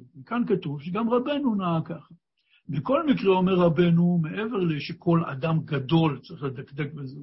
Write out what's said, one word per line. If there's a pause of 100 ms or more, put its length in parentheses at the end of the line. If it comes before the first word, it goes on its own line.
(200)
וכאן
כתוב
שגם
רבנו
נהג
ככה. (540)
בכל
מקרה,
אומר
רבנו,
מעבר
לשכל
אדם
גדול
צריך
לדקדק
בזה